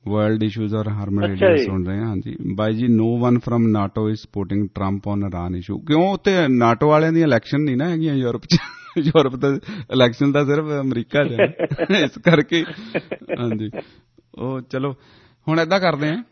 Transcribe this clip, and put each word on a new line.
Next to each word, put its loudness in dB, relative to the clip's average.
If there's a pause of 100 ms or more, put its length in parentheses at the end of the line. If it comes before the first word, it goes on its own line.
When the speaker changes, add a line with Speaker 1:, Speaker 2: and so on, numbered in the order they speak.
Speaker 1:
ਵਰਲਡ 0
ਇਸ਼ੂਜ਼ -2
ਔਰ -4
ਹਰਮਨ -2
Speaker 2:
ਅੱਛਾ 0
Speaker 1:
ਰੇਡੀਓ 2
Speaker 2:
ਜੀ। 0
Speaker 1:
ਸੁਣ -2
ਰਹੇ -4
ਹਾਂ। -4
ਹਾਂਜੀ -6 (180)
ਬਾਈ 0
ਜੀ, -2
no 4 (160)
one 4
from 0
nato 0
is -2
supporting -4
Trump -4 (140)
on -2
Iran -6
issue। -8
ਕਿਉਂ? 2
ਉੱਥੇ 0
nato 4
ਵਾਲਿਆਂ 4
ਦੀਆਂ 4
ਇਲੈਕਸ਼ਨ 2
ਨਹੀਂ 0
ਨਾ 0
ਹੈਗੀਆਂ -2
ਯੂਰਪ -2
'ਚ। 2 (420)
ਯੂਰਪ 2
ਦਾ 0 (440)
ਇਲੈਕਸ਼ਨ 4
ਤਾਂ 2
ਸਿਰਫ 0 (160)
ਅਮਰੀਕਾ -2
'ਚ -2
ਹੈ। 2 (500)
ਇਸ -6
ਕਰਕੇ, 2 (720)
ਹਾਂਜੀ। -4 (640)
ਉਹ -8
ਚਲੋ, -6 (540)
ਹੁਣ 2
ਏਦਾਂ 0
ਕਰਦੇ 0
ਹਾਂ -4